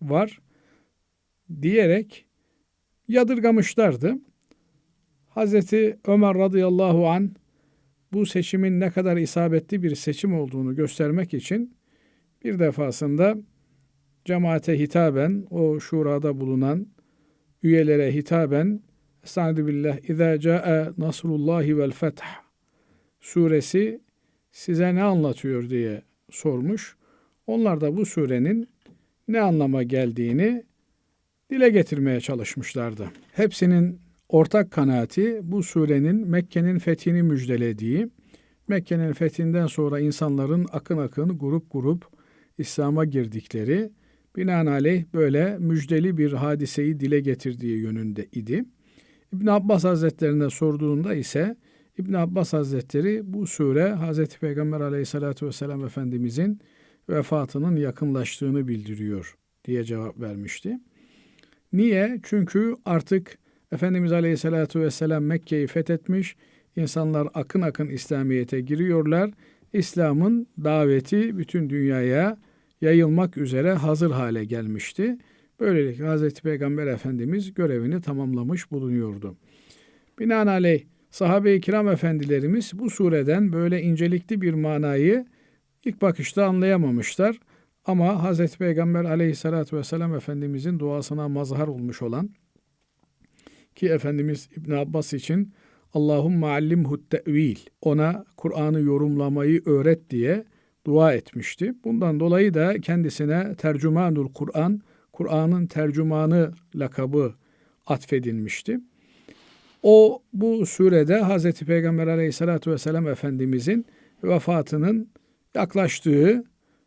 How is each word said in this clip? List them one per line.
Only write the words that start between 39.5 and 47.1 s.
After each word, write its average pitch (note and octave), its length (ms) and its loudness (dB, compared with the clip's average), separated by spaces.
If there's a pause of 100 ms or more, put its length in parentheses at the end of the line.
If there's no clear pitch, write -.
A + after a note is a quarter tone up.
sonra C#3+ 320 -2
insanların D3 720 0
akın D#3+ 260 -6
akın, D3+ 400 -4
grup D3+ 340 -4
grup C#3+ 340 -2 (520)
İslam'a D3+ 480 -2
girdikleri, B2+ 840 -4 (460)
binaenaleyh E3+ 680 0 (100)
böyle D#3+ 460 2
müjdeli D#3+ 580 0
bir D3 160 0
hadiseyi D3 680 -2
dile C#3+ 200 2